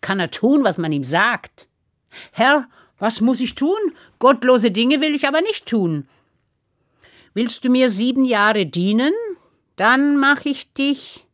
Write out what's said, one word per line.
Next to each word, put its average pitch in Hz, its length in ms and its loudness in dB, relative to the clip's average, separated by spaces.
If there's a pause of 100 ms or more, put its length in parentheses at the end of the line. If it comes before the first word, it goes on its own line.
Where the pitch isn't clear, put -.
Kann 196 180 -4
er 170 120 -4
tun, 269 340 0
was 180 120 0
man 165 140 -4
ihm 139 140 -4
sagt? 190 600 -4 (640)
"Herr, 269 340 2 (320)
was 220 220 -2
muss 240 180 2
ich 247 160 -6
tun? 359 240 -2 (400)
Gottlose 247 520 4
Dinge 240 280 2
will 302 160 0
ich 285 120 -2
aber 302 140 0
nicht 415 240 -6
tun." 165 420 -2 (1300)
"Willst 233 320 -6
du 254 40 2
mir 254 200 4
sieben 247 340 0
Jahre 214 420 2
dienen? 214 480 0 (640)
Dann 262 420 2
mach 277 280 0
ich 285 260 -6
dich - 640 -6